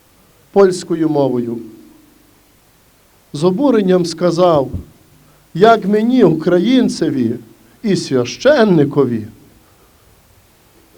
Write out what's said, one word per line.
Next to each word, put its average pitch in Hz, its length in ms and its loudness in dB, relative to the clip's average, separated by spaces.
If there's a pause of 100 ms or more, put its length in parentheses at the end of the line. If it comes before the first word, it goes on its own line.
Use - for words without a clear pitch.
(520)
польською 180 580 0
мовою. 123 480 -2 (1800)
З 143 100 -6
обуренням 185 600 0
сказав: 170 640 0 (840)
"Як 220 320 2
мені, 220 380 2
українцеві 175 1120 0 (480)
і 196 120 0
священникові, 143 1300 0 (1700)